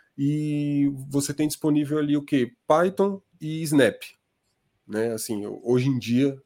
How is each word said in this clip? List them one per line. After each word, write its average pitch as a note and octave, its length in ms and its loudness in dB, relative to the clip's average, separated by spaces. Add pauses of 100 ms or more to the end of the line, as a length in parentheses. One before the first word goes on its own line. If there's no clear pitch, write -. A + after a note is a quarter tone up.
(160)
e D3 760 0 (160)
você C#3+ 240 -2
tem D3+ 160 -2
disponível D3 500 0
ali D3 200 0
o C#3+ 40 -4
quê? C3 300 0 (140)
Python F#3+ 560 2 (180)
e D#3+ 220 -6
Snap, C#3+ 400 4 (840)
né? A2+ 280 -2
Assim, G#2+ 320 -6 (160)
hoje B2+ 260 2
em C3 100 0
dia B2+ 480 0